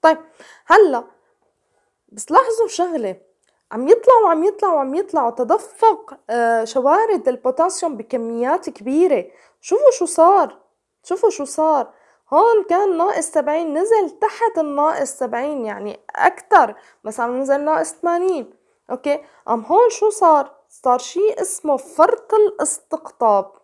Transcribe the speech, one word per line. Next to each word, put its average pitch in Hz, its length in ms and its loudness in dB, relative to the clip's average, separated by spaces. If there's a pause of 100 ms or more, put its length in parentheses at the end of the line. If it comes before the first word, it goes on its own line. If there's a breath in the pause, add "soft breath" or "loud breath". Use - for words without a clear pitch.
طيب، 320 160 2 (480 soft breath)
هلأ 320 380 4 (1040)
بس - 220 -14
لاحظوا 453 380 2
شغلة، 294 480 -4 (560)
عم 247 160 -6
يطلعوا، 466 420 4
عم 330 140 0
يطلعوا، 392 360 0
عم 269 140 -6
يطلعوا 320 360 -2
تدفق، 370 880 -2 (120)
آه، 233 340 0
شوارد 285 640 0
البوتاسيوم 285 680 -4
بكميات 233 760 -6
كبيرة. 262 560 0 (340 soft breath)
شوفوا 508 300 4
شو - 160 -4
صار، 339 520 2 (440)
شوفوا 392 280 0
شو 285 140 -8
صار. 302 480 -2 (400 soft breath)
هون 427 360 4
كان 370 280 0
ناقص 339 300 -2
سبعين، 302 520 -2
نزل 415 320 0
تحت 440 480 -4
الناقص 294 520 -2
سبعين، 254 540 -6
يعني 208 360 -10 (160)
أكتر، - 580 2 (300 soft breath)
مثلًا 226 220 -6
نزل 269 340 -2
ناقص 311 320 -2
ثمانين. 349 640 -4 (360)
أوكي، 285 340 -4 (240 loud breath)
أم 226 160 -2
هون 427 260 4
شو 440 200 0
صار؟ 320 400 2 (180)
صار 247 300 -2
شي 403 420 -2
اسمه 302 360 -4
فرط 381 580 0
الاستقطاب. 226 1160 -2 (120)